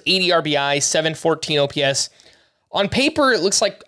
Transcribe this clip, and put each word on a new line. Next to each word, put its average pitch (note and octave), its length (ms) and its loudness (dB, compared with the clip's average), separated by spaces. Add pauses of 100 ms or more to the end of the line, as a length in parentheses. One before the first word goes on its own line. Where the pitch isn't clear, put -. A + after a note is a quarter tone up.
eighty F3+ 260 0
R E3 100 2
B D3 140 -2
I, C#3 220 0
seven D#3+ 360 0
fourteen D#3 440 -2
O C#3+ 80 2
P C#3+ 160 -4
S. C#3 260 -2 (640)
On G3 160 -2
paper, C#4 440 2
it G3 80 2
looks F#3 200 0
like A3 280 -2